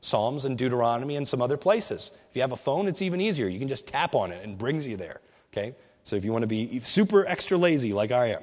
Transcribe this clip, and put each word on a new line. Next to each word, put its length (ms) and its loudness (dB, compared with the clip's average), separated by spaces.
Psalms 460 0
and 100 0
Deuteronomy 600 2
and 120 -4
some 140 0
other 160 0
places. 540 0
If 60 -8
you 40 0
have 120 2
a 40 -6
phone, 320 0
it's 140 -2
even 180 -2
easier. 260 0
You 120 -4
can 100 -4
just 180 -6
tap 280 -2
on 180 0
it 100 -12
and 100 -10
it 60 -12
brings 280 -2
you 100 -6
there, 240 -10
okay? 220 -6
So 120 -4
if 80 -2
you 80 0
want 120 0
to 40 -2
be 320 -2
super 460 4
extra 320 0
lazy 340 4
like 180 2
I 180 4
am, 140 -2